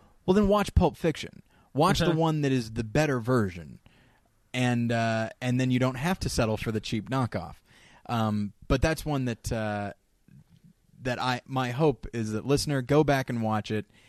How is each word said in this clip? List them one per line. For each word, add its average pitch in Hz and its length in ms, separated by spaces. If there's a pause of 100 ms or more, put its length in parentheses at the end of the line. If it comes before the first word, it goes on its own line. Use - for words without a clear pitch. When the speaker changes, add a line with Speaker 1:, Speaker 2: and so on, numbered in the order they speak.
(260)
Speaker 1:
well, 185 80
then 208 140
watch 202 280
Pulp 160 200
Fiction. - 460 (320)
Watch 165 260
the 165 120
Speaker 2:
Uh-huh. 160 60
Speaker 1:
one 160 260
that 139 100
is 117 180
the 113 140
better 139 340
version, 92 600 (760)
and, 123 360
uh, 113 400 (120)
and 123 180
then 127 120
you 127 80
don't 127 160
have 165 260
to - 80
settle 110 260
for 113 160
the 110 80
cheap 107 300
knockoff. 110 460 (520)
Um, 107 460 (160)
but 135 120
that's 160 240
one 143 200
that, - 260
uh, 107 400 (1120)
that 123 200
I, 123 240
my 131 260
hope 135 420
is 110 180
that, 107 140
listener, 139 360
go 180 220
back 139 260
and 120 140
watch 107 280
it, 107 160 (220)